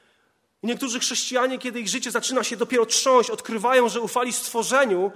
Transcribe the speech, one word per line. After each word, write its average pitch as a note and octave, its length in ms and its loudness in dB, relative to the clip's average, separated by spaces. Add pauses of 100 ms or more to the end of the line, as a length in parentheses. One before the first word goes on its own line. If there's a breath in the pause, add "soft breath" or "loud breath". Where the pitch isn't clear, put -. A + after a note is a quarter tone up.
(640 soft breath)
I G3+ 40 -4
niektórzy A#3+ 340 -4
chrześcijanie, B3+ 580 -2
kiedy A#3+ 220 -8
ich G#3 80 -6
życie A3+ 220 -4
zaczyna A#3 340 -2
się A#3+ 120 -6
dopiero A3+ 300 2
trząść, B3+ 440 4
odkrywają, A3+ 580 2
że G#3+ 120 -4
ufali A#3+ 320 -2
stworzeniu, G3+ 840 0